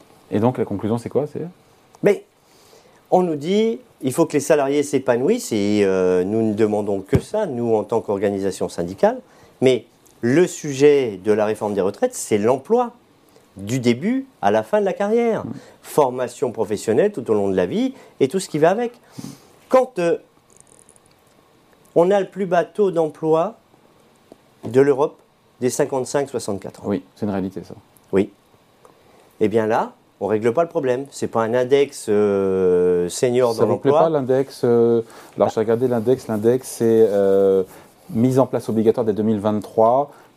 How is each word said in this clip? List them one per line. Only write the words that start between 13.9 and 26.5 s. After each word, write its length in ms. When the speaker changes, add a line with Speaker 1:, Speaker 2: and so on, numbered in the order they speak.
Speaker 2:
à 80
la 140
fin 160
de 40
la 80
carrière. 520
Speaker 1:
Mm. 80
Speaker 2:
Formation 680
professionnelle 640
tout 180
au 40
long 140
de 60
la 120
vie 280
et 80
tout 140
ce 80
qui 100
va 120
avec. 220
Quand, 320
euh, 160
on 160
a 100
le 60
plus 200
bas 180
taux 260
d'emploi 640
de 160
l'Europe 380
des 100
cinquante-cinq 580
soixante-quatre 560